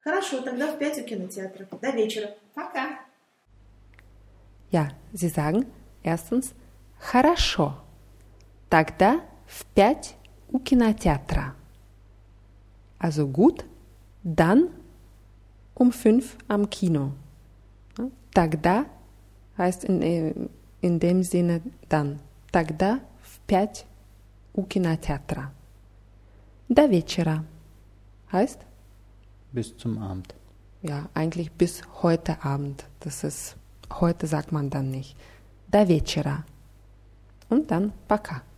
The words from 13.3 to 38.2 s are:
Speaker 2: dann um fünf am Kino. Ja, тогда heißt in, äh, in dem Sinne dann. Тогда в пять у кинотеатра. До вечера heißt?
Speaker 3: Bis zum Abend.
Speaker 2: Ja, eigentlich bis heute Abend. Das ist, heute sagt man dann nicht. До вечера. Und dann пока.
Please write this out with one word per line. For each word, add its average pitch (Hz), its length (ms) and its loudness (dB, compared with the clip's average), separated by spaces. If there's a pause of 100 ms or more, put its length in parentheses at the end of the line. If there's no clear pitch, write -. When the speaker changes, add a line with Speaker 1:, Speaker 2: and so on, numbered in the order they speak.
Speaker 2:
dann 180 440 4 (1040)
um 247 180 6
fünf - 440 2 (120)
am 208 220 0
Kino. 147 420 0 (840)
Ja, 226 60 -4 (280)
тогда 175 540 2 (720)
heißt 185 260 -2
in, 185 180 0
äh, 160 320 0 (460)
in 175 200 0
dem 180 240 2
Sinne 175 380 0 (260)
dann. 147 300 -2 (340)
Тогда 185 480 0 (220)
в - 240 -20
пять 208 400 0 (680)
у 190 100 -2
кинотеатра. 160 880 -4 (1160)
До 285 180 6
вечера 160 580 0 (880)
heißt? 202 260 0 (920)
Speaker 3:
Bis 120 240 -6
zum 110 220 -6
Abend. 95 360 -10 (460)
Speaker 2:
Ja, 147 320 -8
eigentlich 160 400 -4
bis - 300 0 (200)
heute 165 420 0
Abend. 139 400 -4 (160)
Das - 240 -10
ist, - 320 -8 (340)
heute 170 360 0
sagt 151 260 -4
man 143 180 -2
dann 135 200 -4
nicht. 131 260 -10 (540)
До 202 180 6
вечера. 147 560 0 (1080)
Und 294 200 2
dann 196 220 0 (160)
пока. 208 340 -2 (160)